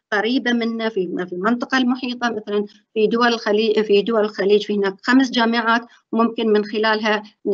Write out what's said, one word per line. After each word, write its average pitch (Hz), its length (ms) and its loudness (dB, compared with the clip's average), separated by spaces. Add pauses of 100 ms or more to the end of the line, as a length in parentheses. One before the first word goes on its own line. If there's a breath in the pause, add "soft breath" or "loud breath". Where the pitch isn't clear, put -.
(120)
قريبة 233 420 0
منا 226 360 -2
في، 185 400 -4
في 185 40 -12
المنطقة 233 440 -2
المحيطة، 247 520 -2
مثلًا 208 360 -4 (280 loud breath)
في 214 140 2
دول 233 200 2
الخليج، 220 520 0
في 208 220 4
دول 220 200 0
الخليج 208 440 2
في 208 120 -4
هناك 196 260 -2
خمس 254 280 4
جامعات 233 500 0 (300 soft breath)
ممكن 226 360 0
من 208 180 2
خلالها 214 580 0 (300 loud breath)